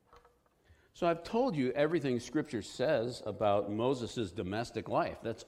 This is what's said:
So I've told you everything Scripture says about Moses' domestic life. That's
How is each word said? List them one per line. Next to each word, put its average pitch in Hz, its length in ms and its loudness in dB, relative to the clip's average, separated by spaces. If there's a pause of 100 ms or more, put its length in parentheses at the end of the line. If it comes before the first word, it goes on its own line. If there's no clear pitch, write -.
(920)
So - 140 -2
I've 170 160 2
told 233 320 2
you 127 180 2
everything 147 460 2
Scripture 120 440 -2
says 123 640 0
about 101 440 2
Moses' 113 640 -2
domestic 104 560 -4
life. 131 340 0
That's 113 260 -8